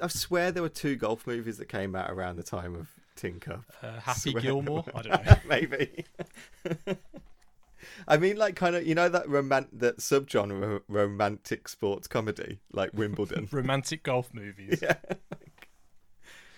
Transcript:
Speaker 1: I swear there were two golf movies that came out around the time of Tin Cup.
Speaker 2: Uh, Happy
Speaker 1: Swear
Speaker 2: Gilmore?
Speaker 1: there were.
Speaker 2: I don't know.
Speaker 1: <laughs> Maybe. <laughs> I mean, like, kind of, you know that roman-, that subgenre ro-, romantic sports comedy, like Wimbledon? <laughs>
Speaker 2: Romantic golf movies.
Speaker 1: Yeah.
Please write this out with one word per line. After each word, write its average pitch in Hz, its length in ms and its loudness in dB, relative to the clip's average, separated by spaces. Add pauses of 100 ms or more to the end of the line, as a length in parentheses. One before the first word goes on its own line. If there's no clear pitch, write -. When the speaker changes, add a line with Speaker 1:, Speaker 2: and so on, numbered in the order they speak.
Speaker 1:
I 180 60 0
swear 175 440 0
there 175 100 -2
were 165 80 -2
two 143 260 -2
golf 113 300 -2
movies 117 320 -4
that - 100 -12
came 98 280 -4
out 92 160 -4
around 90 240 -4
the 85 80 -8
time 87 320 -8
of 82 140 -12 (260)
Tin 90 240 -8
Cup. - 240 -12 (180)
Speaker 2:
Uh, 113 180 -12
Happy 127 320 -2
Speaker 1:
Swear 117 120 -2
Speaker 2:
Gilmore? 143 400 -2
Speaker 1:
there - 100 -12
were. 120 60 -8
Speaker 2:
I 113 180 0
don't - 80 -10
know. 196 160 12
Speaker 1:
<laughs> - 80 -8
Maybe. 139 560 0 (580)
<laughs> 185 340 -4 (1080)
I 151 100 8
mean, 190 200 2
like, 202 180 2
kind 175 200 2
of, 170 100 -2
you 160 100 2
know 175 140 6
that 170 200 2
roman-, 135 440 2
that 120 240 2
subgenre 107 640 2
ro-, 101 260 -2
romantic 104 800 0
sports - 400 -2
comedy, 107 520 -4 (140)
like 98 200 0
Wimbledon? 104 560 -2
<laughs> - 20 -18
Speaker 2:
Romantic 135 520 -2
golf 127 300 -2
movies. 101 480 -4
Speaker 1:
Yeah. - 140 2 (1600)